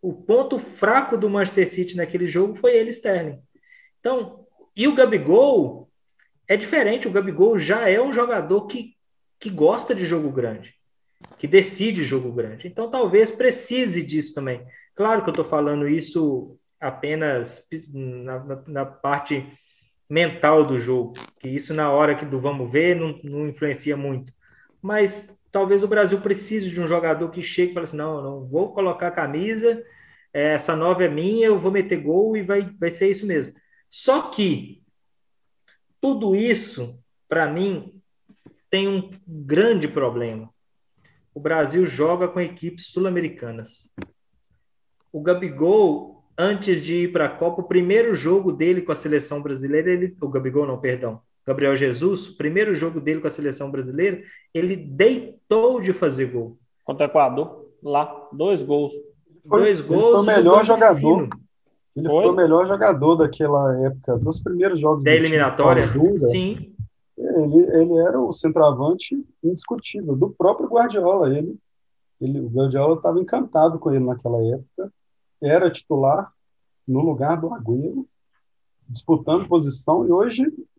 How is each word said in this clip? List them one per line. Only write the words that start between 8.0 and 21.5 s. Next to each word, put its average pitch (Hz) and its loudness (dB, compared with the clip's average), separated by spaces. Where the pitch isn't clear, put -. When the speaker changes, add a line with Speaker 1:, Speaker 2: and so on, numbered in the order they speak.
Speaker 1:
um 269 0
jogador 208 0
que, 233 -12
que 220 -10
gosta 185 0
de 185 -4
jogo 156 -2
grande, 117 -8
que - -10
decide 190 2
jogo 127 -4
grande. 113 -8
Então, 226 -8
talvez 220 4
precise 233 -2
disso 147 -6
também. 131 -8
Claro 214 0
que - -2
eu 151 -6
tô 160 -2
falando 147 -2
isso 151 -2
apenas 143 -6
na, 131 -12
na, 135 -14
na 139 -8
parte 139 -6
mental 156 2
do 135 -2
jogo, 120 -4
que 131 -12
isso 147 -10